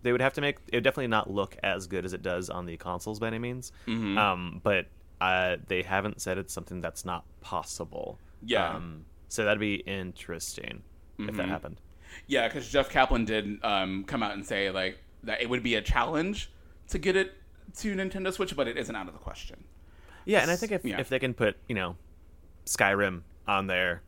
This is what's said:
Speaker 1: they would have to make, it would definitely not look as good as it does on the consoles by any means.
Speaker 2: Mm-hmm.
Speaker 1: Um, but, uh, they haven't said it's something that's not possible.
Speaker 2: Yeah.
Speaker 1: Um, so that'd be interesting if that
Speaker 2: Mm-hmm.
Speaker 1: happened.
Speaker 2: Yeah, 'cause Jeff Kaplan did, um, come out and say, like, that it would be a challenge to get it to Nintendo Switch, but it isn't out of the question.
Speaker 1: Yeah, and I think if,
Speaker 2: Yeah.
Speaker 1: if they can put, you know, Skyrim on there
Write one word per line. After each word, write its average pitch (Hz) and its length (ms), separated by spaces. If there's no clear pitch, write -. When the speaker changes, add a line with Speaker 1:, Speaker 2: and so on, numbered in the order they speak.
Speaker 1:
they 123 80
would 127 100
have 135 120
to 151 80
make, 143 160
it - 100
would 117 60
definitely 131 240
not 110 240
look 98 320
as 95 240
good 90 180
as 90 80
it - 80
does 90 280
on 90 180
the 85 100
consoles 92 420
by 113 80
any 113 120
means. 123 320
Speaker 2:
Mm-hmm. 110 300
Speaker 1:
Um, 90 460
but, 95 220
uh, 92 380
they 92 140
haven't 95 400
said 92 160
it's 95 160
something 90 280
that's 82 240
not 87 200
possible. - 800
Speaker 2:
Yeah. 98 320
Speaker 1:
Um, 82 300
so - 160
that'd 104 160
be 104 160
interesting 90 1080
if 104 80
that 107 80
Speaker 2:
Mm-hmm. 95 160
Speaker 1:
happened. 82 320
Speaker 2:
Yeah, 127 200
'cause 117 220
Jeff 135 200
Kaplan 131 360
did, 104 400
um, 95 400
come 113 180
out 101 100
and 98 120
say, 98 260
like, 92 280
that 110 180
it 117 80
would 123 140
be 117 120
a 107 60
challenge 156 720
to 190 100
get 180 180
it 190 160
to 208 180
Nintendo 190 360
Switch, 185 240
but 139 120
it 117 100
isn't - 180
out 95 120
of 87 60
the - 60
question. - 460
Speaker 1:
Yeah, 196 180
and 156 100
I - 40
think 214 160
if, 185 140
Speaker 2:
Yeah. 104 160
Speaker 1:
if - 80
they 131 100
can 127 140
put, 110 240
you 117 80
know, 87 220
Skyrim 98 580
on 98 200
there 90 400